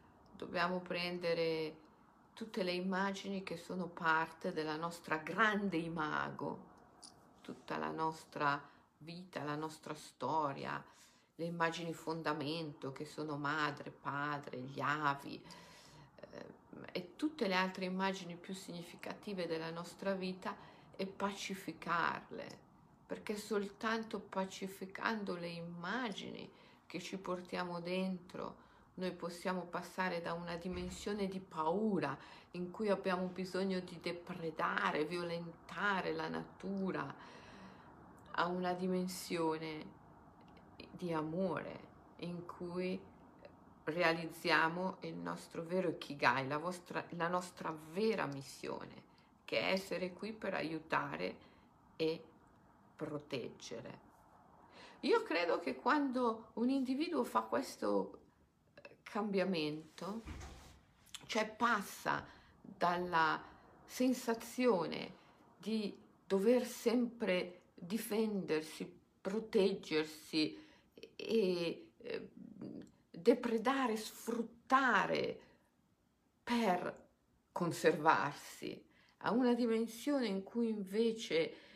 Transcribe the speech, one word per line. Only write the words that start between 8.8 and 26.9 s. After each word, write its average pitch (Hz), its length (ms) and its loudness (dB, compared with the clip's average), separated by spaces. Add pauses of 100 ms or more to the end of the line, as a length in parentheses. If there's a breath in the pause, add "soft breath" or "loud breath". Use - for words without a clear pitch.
vita, 170 440 -8
la 147 120 0
nostra 156 380 -6
storia, 143 880 -2 (540 loud breath)
le 165 100 -4
immagini 170 480 0
fondamento 156 1000 -2
che 151 100 -8
sono 151 320 -4
madre, 147 560 0
padre, 143 680 -2
gli 135 220 -8
avi, 143 640 0 (720 loud breath)
eh, - 440 -14 (320)
e - 240 -6
tutte 294 320 0
le 185 80 4
altre 185 300 2
immagini 185 500 0
più 190 180 -10
significative 185 960 -8
della 160 220 -2
nostra 180 440 -4
vita 185 420 -2 (400 loud breath)
e 190 100 -2
pacificarle, - 1500 -2 (460)
perché - 300 -4
soltanto 220 840 -2
pacificando 190 1160 -2
le 170 140 -6
immagini 175 1000 -4 (360 loud breath)
che - 140 -6